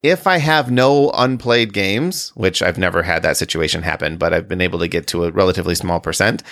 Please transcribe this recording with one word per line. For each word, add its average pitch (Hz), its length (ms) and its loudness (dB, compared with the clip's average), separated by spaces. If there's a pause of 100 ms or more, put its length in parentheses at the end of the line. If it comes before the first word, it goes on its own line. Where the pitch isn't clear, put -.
If 180 260 2
I 185 80 4
have 151 340 2
no 139 400 4
unplayed 120 640 0
games, 101 640 -2
which 92 260 0
I've 87 160 0
never 87 240 0
had 82 200 0
that 78 140 0
situation 80 460 -2
happen, 80 340 -4
but 80 160 0
I've 85 160 0
been 92 120 -4
able 90 180 0
to 85 100 0
get 82 200 -4
to 87 160 -2
a 85 80 -2
relatively 92 420 0
small 85 240 -2
percent, - 540 -2